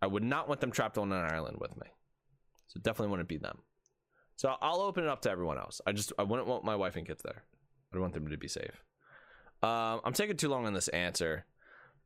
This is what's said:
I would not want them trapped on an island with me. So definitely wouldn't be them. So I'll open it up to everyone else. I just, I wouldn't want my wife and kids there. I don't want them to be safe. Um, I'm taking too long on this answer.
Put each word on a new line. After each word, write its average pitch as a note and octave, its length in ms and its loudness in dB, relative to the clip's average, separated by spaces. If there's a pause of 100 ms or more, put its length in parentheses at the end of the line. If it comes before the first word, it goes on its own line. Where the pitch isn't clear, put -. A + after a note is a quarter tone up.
I G2 60 4
would G2 160 2
not C#3 260 0
want C#3+ 140 -2
them B2+ 80 0
trapped A#2 260 0
on G2+ 160 0
an F2 180 2
island D#2+ 300 -2
with - 160 -6
me. - 120 -12 (800)
So - 120 -10
definitely G#2+ 300 0
wouldn't F2 180 0
be E2+ 80 -2
them. - 220 -6 (800)
So C3 260 2
I'll E3+ 180 2
open F#3 240 0
it D#3 60 2
up C3 120 -2
to A2+ 80 4
everyone F2 280 0
else. G1+ 280 -8
I G2+ 60 4
just, G#2 260 -2
I - 40 4
wouldn't G#2 260 2
want B2 160 0
my G#2+ 120 2
wife F#2+ 200 0
and F2 100 -6
kids D#2+ 160 -8
there. - 220 -10 (480)
I - 20 -12
don't F#2 80 0
want F2+ 120 0
them D2+ 140 -2
to D2+ 100 -2
be - 100 -8
safe. - 340 -8 (800)
Um, A2+ 420 2
I'm B2 100 0
taking G#3 220 2
too D3+ 120 0
long B2+ 180 2
on G#2 80 0
this F2+ 140 0
answer. E2+ 560 0 (600)